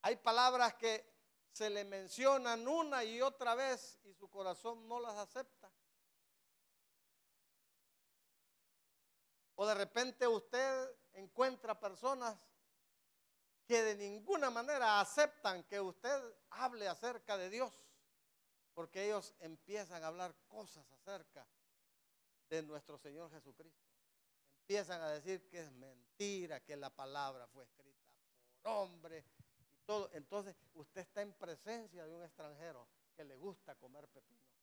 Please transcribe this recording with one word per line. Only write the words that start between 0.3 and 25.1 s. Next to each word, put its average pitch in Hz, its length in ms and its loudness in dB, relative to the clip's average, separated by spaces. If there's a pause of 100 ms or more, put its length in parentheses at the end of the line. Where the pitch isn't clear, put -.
que 220 360 2 (420)
se 214 180 0
le 202 140 0
mencionan 233 800 2
una 285 380 2
y 233 180 -2
otra 254 320 2
vez 262 480 -2
y 196 120 -20
su 190 140 -20
corazón 220 600 -6
no 240 100 -4
las 233 180 -6
acepta. 208 540 -10 (3750)
O 196 100 0
de 214 100 4
repente 240 520 -2
usted 262 640 0 (220)
encuentra 220 680 -2
personas 226 580 -4 (1300)
que 233 180 2
de 214 120 -2
ninguna 220 560 -4
manera 233 480 2
aceptan 202 680 0
que 202 160 -6
usted 240 400 -4 (300)
hable 226 380 -6
acerca 220 480 -6
de 185 120 -6
Dios, 233 240 -6 (1000)
porque 170 300 -8
ellos 208 340 -4
empiezan 175 640 -12
a 160 40 -8
hablar 175 280 -8 (140)
cosas 190 440 -18
acerca 156 540 -18 (1040)
de 160 140 -4
nuestro 151 340 -14
Señor 151 340 -18
Jesucristo. 151 560 -20 (760)
Empiezan 180 400 -6
a 156 80 -4